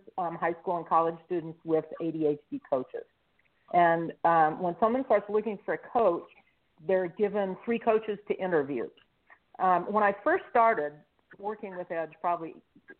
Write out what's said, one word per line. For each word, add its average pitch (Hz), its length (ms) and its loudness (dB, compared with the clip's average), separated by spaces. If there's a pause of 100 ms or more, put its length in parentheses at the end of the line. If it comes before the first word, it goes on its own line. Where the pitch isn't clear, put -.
(180)
um, 170 180 -6
high 170 240 -2
school 175 180 -4
and 165 100 -8
college 165 260 2 (120)
students 160 380 -6
with 160 200 0 (160)
A 165 100 -2
D 156 160 -2
H 147 140 0 (100)
D 139 180 -8
coaches. - 360 -4 (680)
And, 170 400 4 (120)
um, 160 360 4
when 175 200 -2
someone 254 240 2
starts 208 240 2
looking 208 360 -2
for 170 100 -4
a 156 40 -4
coach, 208 500 0 (600)
they're 185 200 2
given 196 560 -2
three 233 140 -2
coaches 220 400 0 (100)
to 214 140 -2
interview. 143 460 0 (720)
Um, 180 240 2 (100)
when 214 100 2
I 202 120 2 (100)
first 349 260 0
started 214 420 2 (460)
working 202 380 -12
with 175 160 -10
Edge, 160 280 -6
probably 165 340 -4 (460)